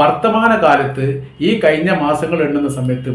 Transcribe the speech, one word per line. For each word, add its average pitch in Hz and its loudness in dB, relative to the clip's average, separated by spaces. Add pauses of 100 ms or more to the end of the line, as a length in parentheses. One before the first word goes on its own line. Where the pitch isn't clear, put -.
വർത്തമാന 214 2
കാലത്ത് 135 0 (140)
ഈ 208 0
കഴിഞ്ഞ 160 2
മാസങ്ങൾ 160 0
എണ്ണുന്ന 143 -2
സമയത്ത് 127 -4